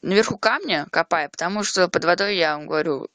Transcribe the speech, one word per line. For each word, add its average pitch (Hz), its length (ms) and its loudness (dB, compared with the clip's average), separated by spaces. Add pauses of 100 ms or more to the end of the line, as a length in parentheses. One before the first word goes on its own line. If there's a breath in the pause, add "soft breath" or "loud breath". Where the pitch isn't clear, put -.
наверху 202 380 2
камня 220 520 0
копаю, 160 400 0
потому 196 340 -4
что 185 240 2
под - 160 -2
водой, 196 320 2
я 156 200 2
вам 151 100 -10
говорю, 151 480 -2